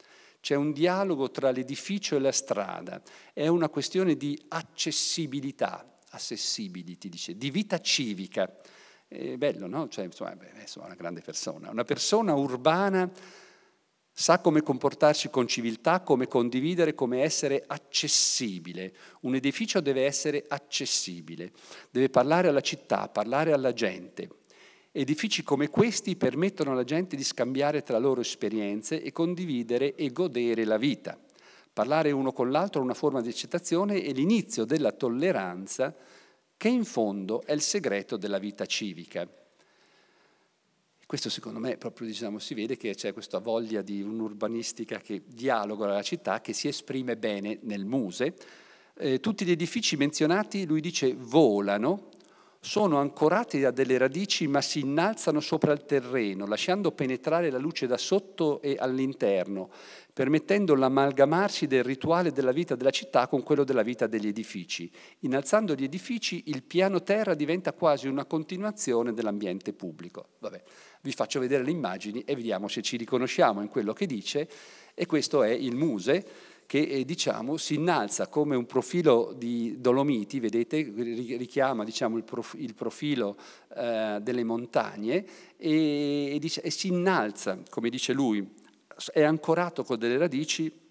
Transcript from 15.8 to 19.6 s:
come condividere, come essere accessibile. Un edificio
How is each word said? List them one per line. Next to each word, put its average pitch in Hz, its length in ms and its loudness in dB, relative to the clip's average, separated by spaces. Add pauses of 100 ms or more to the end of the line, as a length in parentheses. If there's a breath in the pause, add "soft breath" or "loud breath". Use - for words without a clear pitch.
come 127 260 2
condividere, 147 680 2
come 127 300 0
essere 147 420 0
accessibile. - 1300 -2 (280 loud breath)
Un 131 120 0
edificio 185 460 0